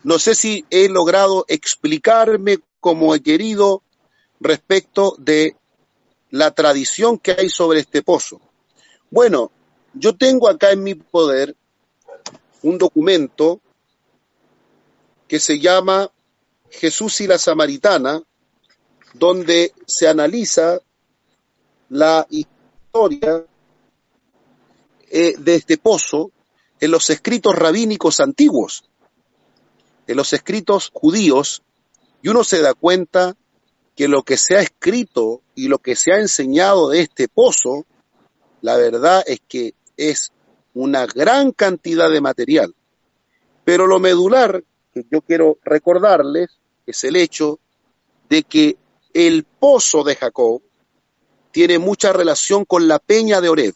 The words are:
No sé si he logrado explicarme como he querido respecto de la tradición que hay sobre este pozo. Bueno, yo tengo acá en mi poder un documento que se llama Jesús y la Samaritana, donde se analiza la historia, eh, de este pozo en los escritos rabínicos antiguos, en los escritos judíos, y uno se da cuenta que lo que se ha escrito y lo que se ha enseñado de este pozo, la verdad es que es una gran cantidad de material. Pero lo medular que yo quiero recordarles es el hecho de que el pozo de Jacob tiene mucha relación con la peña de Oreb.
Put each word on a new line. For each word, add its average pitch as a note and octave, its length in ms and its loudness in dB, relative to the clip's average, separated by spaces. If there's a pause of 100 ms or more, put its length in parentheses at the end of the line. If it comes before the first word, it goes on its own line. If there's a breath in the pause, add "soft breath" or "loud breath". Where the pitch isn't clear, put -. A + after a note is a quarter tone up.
No D#3+ 160 0
sé A3 160 2
si G#3+ 340 -4
he F#3+ 180 2
logrado F#3+ 600 0
explicarme G3+ 1080 0 (200)
como D#3+ 380 0
he D3 40 -2
querido G3 640 0 (560)
respecto F#3+ 800 -2
de D#3 380 -2 (760)
la D3 220 0
tradición D3+ 680 0
que F#3 140 -2
hay F#3 180 -2
sobre D#3+ 300 0
este C#3+ 220 -4
pozo. - 380 -4 (720 soft breath)
Bueno, G3 400 2 (440)
yo G#3+ 220 -2
tengo B3+ 320 2
acá G3 220 2
en G3 140 0
mi G3 100 -8
poder D3 600 -2 (1040)
un E3+ 160 -2
documento E3 840 0 (1700)
que D#3 140 -6
se D3+ 180 -2
llama F#3 540 0 (580)
Jesús G3 520 -6
y G3+ 40 -6
la F#3 120 2
Samaritana, D#3 840 -2 (920)
donde E3+ 580 0 (140)
se - 200 -2
analiza E3 720 0 (1120)
la D#3 400 2
historia, D#3+ 1160 -4 (1600)
eh, E3+ 280 0
de D#3 160 0
este D#3+ 240 -2
pozo F#3+ 520 -2 (480)
en D#3 120 -2
los E3 180 0
escritos G3 480 -2
rabínicos F#3 640 0
antiguos, D3+ 640 0 (1200)
en A#2 120 -4
los - 160 -2
escritos G3 580 -4
judíos, D3+ 680 0 (580)
y E3 80 -6
uno A3 160 2
se E3+ 160 0
da C#3 140 2
cuenta F3+ 600 0 (600)
que C#3+ 100 -2
lo C#3 160 0
que C3+ 140 -2
se F#3 200 0
ha G3+ 40 6
escrito E3 800 -4 (140)
y C3 140 -8
lo C#3 100 0
que B2 180 -6
se - 160 0
ha G3+ 60 2
enseñado E3+ 720 0
de E3 100 0
este C3 280 -4
pozo, D3+ 580 0 (760)
la A2+ 160 -2
verdad B2 500 2
es B2+ 220 -6
que A#2+ 260 -8 (220)
es D3 360 -6 (420)
una C3 320 -2
gran B3 460 0
cantidad E3+ 580 -2
de D3+ 100 0
material. C3 540 -2 (880)
Pero F3+ 220 2
lo F#3+ 140 4
medular F#3+ 640 2 (280)
que - 180 -10
yo D#3 120 -2
quiero E3 400 0
recordarles E3+ 960 0 (260)
es - 200 -10
el D3+ 120 -2
hecho D#3+ 440 -2 (680)
de D#3 140 2
que D3+ 340 0 (380)
el E3 300 2
pozo A#3 600 0
de C#3+ 120 -2
Jacob A#2+ 460 -2 (880)
tiene E3+ 280 2
mucha G3+ 340 -2
relación F3+ 520 0
con E3+ 240 2
la D3+ 100 2
peña G#3+ 420 0
de F3 80 0
Oreb. C3+ 280 0